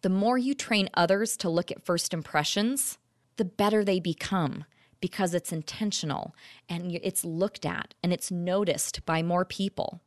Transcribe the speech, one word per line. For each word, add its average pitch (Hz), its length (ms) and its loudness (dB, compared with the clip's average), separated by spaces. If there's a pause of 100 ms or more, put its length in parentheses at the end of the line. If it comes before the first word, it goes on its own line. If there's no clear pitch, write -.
The 202 80 0
more 202 300 4
you 262 160 0
train 214 400 2
others 196 440 4
to 180 120 0
look 170 200 0
at - 140 -10
first 170 300 0
impressions, 202 800 0 (400)
the 220 80 0
better 208 400 2
they 190 160 2
become, 165 640 -2 (360)
because 180 320 0
it's 175 180 -2
intentional 165 840 -4 (340)
and 175 200 -4
y-, 170 140 -4
it's - 220 -2
looked 175 400 -2
at 170 380 -4
and 175 100 2
it's - 180 -2
noticed 180 760 0
by 165 160 2
more 175 240 2
people. - 600 -4